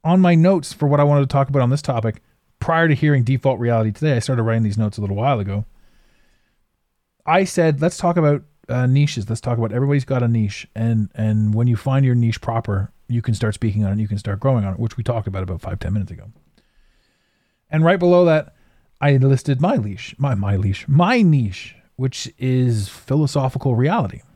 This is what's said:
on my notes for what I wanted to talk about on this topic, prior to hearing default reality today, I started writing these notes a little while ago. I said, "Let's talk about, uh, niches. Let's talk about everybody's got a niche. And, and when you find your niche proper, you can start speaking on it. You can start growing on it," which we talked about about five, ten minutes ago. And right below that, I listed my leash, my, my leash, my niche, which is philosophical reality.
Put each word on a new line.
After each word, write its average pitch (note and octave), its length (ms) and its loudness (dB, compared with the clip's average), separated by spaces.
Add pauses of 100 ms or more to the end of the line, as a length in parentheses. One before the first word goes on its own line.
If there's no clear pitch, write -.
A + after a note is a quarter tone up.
on F3 160 4
my F3+ 140 4
notes E3 380 2
for - 160 -2
what C#3+ 120 2
I D3 40 4
wanted D3 180 4
to C3+ 120 -2
talk C#3 160 0
about C#3 120 0
on A#2+ 80 2
this C#3 120 -2
topic, A2+ 400 -4 (380)
prior E3 280 0
to D#3 60 4
hearing C#3+ 300 2
default C3 360 0
reality A#2 320 0
today, D3 240 -2
I A#2+ 40 0
started A#2+ 240 -2
writing A2+ 200 0
these G#2 140 -2
notes G#2+ 200 -2
a G#2 40 -6
little G2+ 140 -4
while B2 240 -2
ago. G2+ 260 -4 (1600)
I F3 180 2
said, D#3+ 380 0
"Let's E3+ 160 -2
talk F3 180 0
about, D3 280 2 (260)
uh, B2+ 160 0
niches. C3 420 0
Let's A2 140 -6
talk A#2+ 160 -2
about A2+ 160 -2
everybody's C#3 320 0
got B2+ 180 -2
a A#2+ 40 0
niche. A2 480 -2
And, A2 400 0
and G#2+ 380 0
when A#2 140 2
you A#2+ 80 2
find C3+ 300 0
your B2+ 100 2
niche A#2 240 0
proper, G#2+ 520 -4 (160)
you A#2 140 -2
can A2+ 120 -2
start G#2+ 220 -2
speaking G#2+ 280 -2
on G2 100 -2
it. G#2+ 80 -2
You G#2+ 60 -4
can G#2 100 -4
start G2+ 220 -6
growing B2+ 240 0
on F#2+ 100 -4
it," F2+ 60 -8
which A2+ 160 -4
we A2+ 80 -8
talked A#2 240 -4
about F#2+ 160 -6
about F2 180 -8
five, - 180 -10
ten F#2 140 -6
minutes G2 180 -4
ago. G2+ 200 -18 (1400)
And D#3 140 2
right F3+ 160 4
below F3 260 6
that, D#3 300 0 (460)
I C#3+ 160 4
listed C3+ 420 2
my F#3+ 160 0
leash, G#2 420 -6
my, C3+ 180 -2
my G2+ 200 0
leash, G2 320 -2
my F3 340 4
niche, C3+ 540 0 (220)
which - 400 -6
is B2+ 500 0
philosophical C#3 880 -2
reality. C#3 460 0 (140)